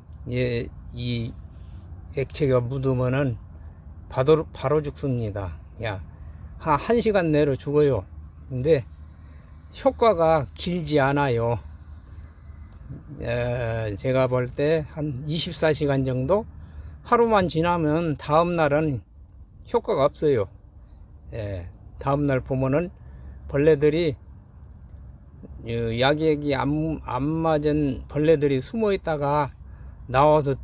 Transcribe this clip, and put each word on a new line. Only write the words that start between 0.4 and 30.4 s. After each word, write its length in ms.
이 380
액체가 440
묻으면은 760
바로, 440
바로 300
죽습니다. 760
야, 200
한, 200
한 220
시간 300
내로 260
죽어요. 480
근데 360
효과가 720
길지 460
않아요. 580
에, 760
제가 320
볼 200
때 420
한 360
이십사 480
시간 300
정도 420
하루만 460
지나면 680
다음 400
날은 460
효과가 340
없어요. 420
예, 340
다음 280
날 140
보면은 500
벌레들이, 680
어, 360
약액이 540
안, 500
안 180
맞은 840
벌레들이 540
숨어 320
있다가 580
나와서 580